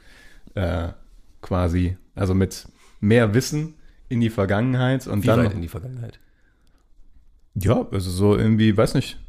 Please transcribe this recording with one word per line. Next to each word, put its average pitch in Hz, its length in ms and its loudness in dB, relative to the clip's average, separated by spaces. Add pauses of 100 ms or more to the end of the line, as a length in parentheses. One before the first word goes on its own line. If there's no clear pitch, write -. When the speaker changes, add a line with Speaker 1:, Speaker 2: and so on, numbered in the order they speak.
(540)
Speaker 1:
äh, 85 340 -2 (520)
quasi, 90 560 0 (180)
also 95 200 0
mit - 340 -2 (320)
mehr 110 340 4
Wissen 151 400 -2 (340)
in 123 120 -2
die 113 100 2
Vergangenheit 127 760 0
und 101 160 -2
Speaker 2:
Wie 110 40 -2
Speaker 1:
dann 117 140 4
Speaker 2:
weit 120 60 2
Speaker 1:
noch 101 80 -2
Speaker 2:
in 87 80 -6
die 85 60 -8
Vergangenheit? 120 500 -12 (1400)
Speaker 1:
Ja, 110 360 0
also 92 200 -4
so 101 260 4
irgendwie, 110 400 4
weiß 110 180 2
nicht - 240 -4 (100)